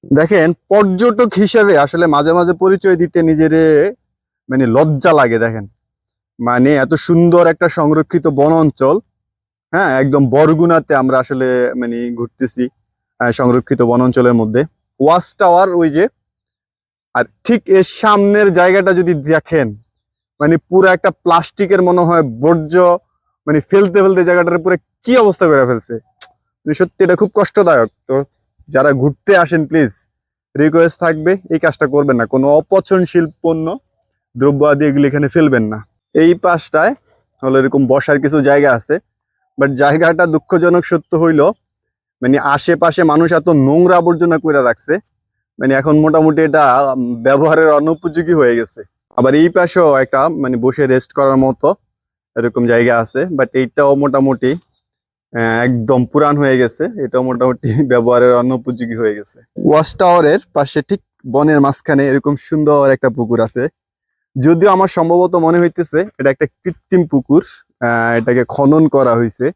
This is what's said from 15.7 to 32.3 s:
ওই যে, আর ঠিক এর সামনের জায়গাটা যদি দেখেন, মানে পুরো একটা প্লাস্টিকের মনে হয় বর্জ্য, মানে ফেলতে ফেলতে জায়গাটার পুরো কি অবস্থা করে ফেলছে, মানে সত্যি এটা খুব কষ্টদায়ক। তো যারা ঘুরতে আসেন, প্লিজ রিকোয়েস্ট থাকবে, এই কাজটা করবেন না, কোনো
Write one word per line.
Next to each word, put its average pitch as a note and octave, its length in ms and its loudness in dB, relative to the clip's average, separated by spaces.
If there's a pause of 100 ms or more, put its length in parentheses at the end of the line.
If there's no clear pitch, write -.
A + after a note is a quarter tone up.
ওই E3 140 0
যে, E3 180 0 (1040)
আর B2 120 -2 (180)
ঠিক A3+ 240 0
এর F#3+ 160 4
সামনের G3+ 680 0
জায়গাটা F#3+ 400 2
যদি F3 200 0
দেখেন, D3 640 -2 (640)
মানে D#3 180 2
পুরো F#3+ 300 2
একটা F#3 220 0
প্লাস্টিকের F3 720 -2
মনে F3+ 200 2
হয় E3+ 200 2
বর্জ্য, D#3+ 760 0 (500)
মানে D3+ 140 0
ফেলতে G3 400 0
ফেলতে F#3 220 2
জায়গাটার E3+ 360 0
পুরো F3 160 -2 (280)
কি B3+ 140 0
অবস্থা G3+ 300 2
করে C#3 180 2
ফেলছে, A#2+ 280 -6 (420)
মানে - 380 -10
সত্যি F#3 300 -2
এটা F3+ 120 2
খুব G3+ 180 -2
কষ্টদায়ক। E3+ 560 0 (180)
তো C3+ 160 -2 (440)
যারা C#3 240 0
ঘুরতে C#3+ 460 0
আসেন, E3 280 0
প্লিজ C#3 260 0 (680)
রিকোয়েস্ট D#3+ 420 2
থাকবে, E3 380 -2 (120)
এই D#3+ 100 -2
কাজটা D#3 280 -2
করবেন C#3+ 280 0
না, A#2 100 -2
কোনো C3 220 -2